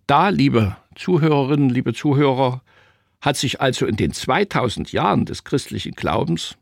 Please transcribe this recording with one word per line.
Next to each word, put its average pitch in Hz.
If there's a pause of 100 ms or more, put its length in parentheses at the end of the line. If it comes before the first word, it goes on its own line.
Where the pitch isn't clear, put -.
Da, 160
liebe 120 (180)
Zuhörerinnen, 143
liebe 120
Zuhörer, 135 (600)
hat 143
sich -
also 131
in 107
den 98
zweitausend 131
Jahren 165
des -
christlichen -
Glaubens -